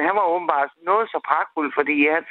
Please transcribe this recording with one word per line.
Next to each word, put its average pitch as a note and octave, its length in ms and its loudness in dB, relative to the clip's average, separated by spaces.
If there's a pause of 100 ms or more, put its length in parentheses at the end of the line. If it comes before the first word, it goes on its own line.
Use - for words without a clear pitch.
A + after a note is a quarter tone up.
han F#3+ 120 2
var F#3+ 160 2
åbenbart D#3 340 0 (200)
noget G#3+ 240 2
så D#3 60 -2 (100)
pragtfuld, D#3 400 -2 (100)
fordi D3 160 0 (200)
han E3 160 -2